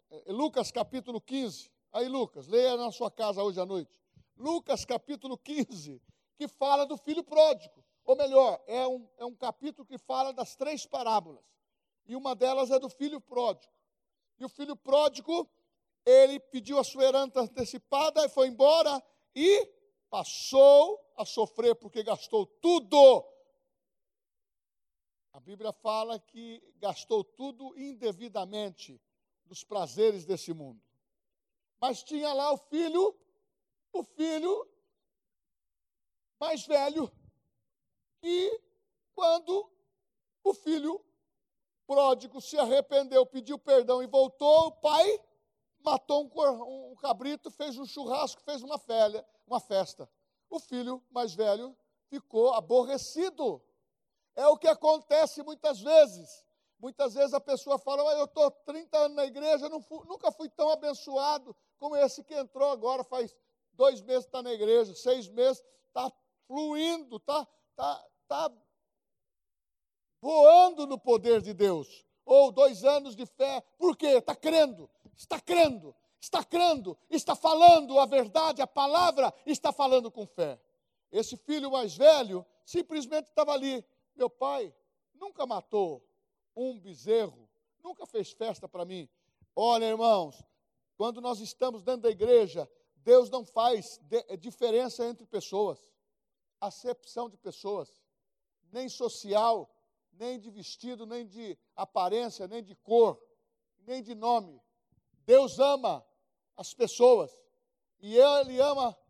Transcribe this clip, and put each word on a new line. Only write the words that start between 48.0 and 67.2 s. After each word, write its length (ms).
fez 200
uma 160
felha, 480
uma 140
festa. 500
O 120
filho 500
mais 240
velho 420
ficou 480
aborrecido. 1080
É 120
o 80
que 120
acontece 720
muitas 380
vezes. 640
Muitas 360
vezes 180
a 80
pessoa 380
fala, 260
"Mas 140
eu 100
tô 220
trinta 480
anos 180
na 80
igreja, 440
não 120
fu-, 240
nunca 280
fui 160
tão 220
abençoado 840
como 180
esse 280
que 100
entrou 340
agora, 360
faz 300
dois 300
meses 240
que 60
tá 100
na 100
igreja, 420
seis 340
meses, 360
tá 200
fluindo, 720